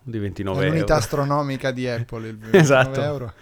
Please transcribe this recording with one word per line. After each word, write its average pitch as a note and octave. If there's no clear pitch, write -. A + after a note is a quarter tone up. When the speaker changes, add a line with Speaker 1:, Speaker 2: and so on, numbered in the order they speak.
Speaker 1:
di A2+
ventinove G2
Speaker 2:
È -
l'unità D#3
Speaker 1:
euro. -
Speaker 2:
astronomica C#3
di B2
Apple, A#2
il A2
Speaker 1:
<laughs> A2
Esatto. C3+
Speaker 2:
ventinove C#3
euro. B2+